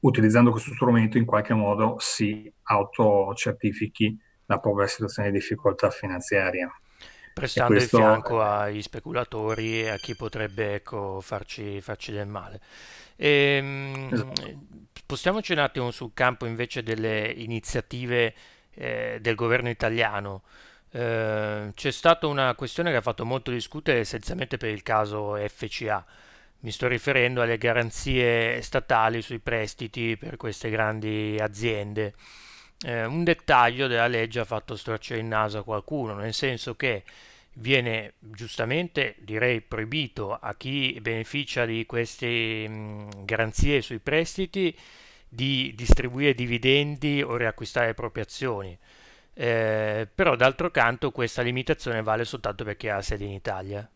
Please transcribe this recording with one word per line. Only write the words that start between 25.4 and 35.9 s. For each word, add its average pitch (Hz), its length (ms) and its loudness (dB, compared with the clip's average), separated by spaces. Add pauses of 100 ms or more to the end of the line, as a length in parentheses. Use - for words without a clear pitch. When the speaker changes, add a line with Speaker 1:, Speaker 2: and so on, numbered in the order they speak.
Speaker 2:
C - 240 -8
A. 98 120 -2 (600)
Mi 113 100 -8
sto - 160 -4
riferendo 127 520 0
alle 117 160 2
garanzie 117 1040 2
statali 117 600 2
sui 117 160 -8
prestiti 113 800 -4
per - 180 -12
queste 113 320 -8
grandi 107 720 -2
aziende. 107 720 -4 (720)
Eh, 117 220 -4
un 156 180 -2
dettaglio 131 600 4
della 117 200 2
legge 117 340 0
ha 113 40 0
fatto 110 320 -6
storcere 113 440 -6
il 113 60 -6
naso 107 320 0
a 101 60 -8
qualcuno, 110 500 -6